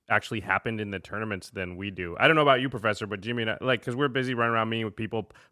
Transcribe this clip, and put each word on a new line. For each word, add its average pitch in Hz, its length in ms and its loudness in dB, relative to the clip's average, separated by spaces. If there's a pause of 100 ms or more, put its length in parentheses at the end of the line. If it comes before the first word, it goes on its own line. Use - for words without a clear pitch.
actually 107 320 2
happened 107 400 -2
in 101 80 -6
the 98 100 -4
tournaments 104 520 -6
than 90 260 -6
we 101 140 -6
do. 90 280 -6
I 127 60 8
don't 156 100 8
know 156 60 6
about 135 200 6
you, 135 80 -2
Professor, 110 360 -2
but 98 160 -6
Jimmy 117 220 -4
and 110 80 0
I, - 100 -4
like, 127 240 0
'cause 120 100 -4
we're 143 140 2
busy 127 240 -2
running 117 220 2
around 113 140 2
meeting 113 160 -2
with 101 100 -8
people, 110 340 -4 (220)